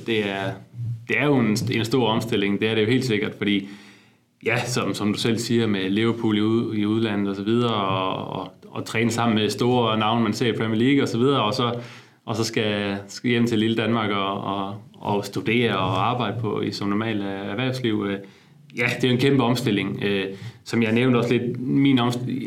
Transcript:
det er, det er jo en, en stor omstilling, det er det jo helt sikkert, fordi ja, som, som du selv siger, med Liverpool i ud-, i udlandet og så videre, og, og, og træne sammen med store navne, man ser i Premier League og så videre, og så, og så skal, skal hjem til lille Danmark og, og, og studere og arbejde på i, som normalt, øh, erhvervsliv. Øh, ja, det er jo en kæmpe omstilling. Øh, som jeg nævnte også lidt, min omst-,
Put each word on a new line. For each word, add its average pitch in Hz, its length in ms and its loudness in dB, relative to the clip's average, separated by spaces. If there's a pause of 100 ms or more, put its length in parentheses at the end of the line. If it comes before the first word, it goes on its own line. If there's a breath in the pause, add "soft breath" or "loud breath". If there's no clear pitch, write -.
det 113 120 0 (120)
er, 98 200 -4 (580)
det 110 100 2
er 135 80 0
jo 143 120 4
en, 107 180 2 (140)
en 110 140 0
stor 123 240 2
omstilling, 101 520 0
det 110 100 4
er 113 40 0
det 110 80 4
jo 104 80 2
helt 131 140 2
sikkert, 104 340 0
fordi 101 300 0 (800 loud breath)
ja, 117 200 0
som, 117 280 -2
som 104 180 0
du - 60 -4
selv 117 200 0
siger, 117 280 0
med 95 240 0
Liverpool 113 480 0
i - 20 2
ud-, 110 360 0
i 104 100 0
udlandet 107 420 0
og 98 80 -4
så 101 60 -4
videre, 117 320 2
og, 95 520 -2 (140)
og, - 120 -10 (180)
og 107 140 -8
træne 113 260 0
sammen 117 280 0
med 104 120 2
store 120 480 2
navne, 113 260 2
man 104 80 0
ser 123 140 -2
i 107 100 0
Premier 110 240 -2
League 135 220 4
og 117 60 0
så 113 100 -2
videre, 127 240 4
og 107 120 0
så, 120 200 0 (520 loud breath)
og 113 100 -4
så 110 80 0
skal, 104 520 -2 (120)
skal - 220 -4
hjem 117 160 2
til 113 120 0
lille 113 180 2
Danmark 110 340 0
og, 101 340 -2
og, 98 300 -4 (200)
og 104 300 -2
studere 110 520 0
og 95 340 0
arbejde 113 300 -2
på 107 200 -2
i, 107 120 -2
som 101 160 -4
normalt, 104 340 -2
øh, 98 40 -4 (240)
erhvervsliv. 117 580 -2
Øh, 98 80 -4 (600 loud breath)
ja, 120 80 0 (120)
det - 80 -2
er 127 40 6
jo 123 60 4
en 123 60 2
kæmpe 139 220 4
omstilling. 101 600 0
Øh, 98 200 0 (400 loud breath)
som 117 180 0
jeg 110 100 2
nævnte 123 240 4
også 117 160 2
lidt, 120 280 0
min 139 380 4
omst-, 120 280 0 (200)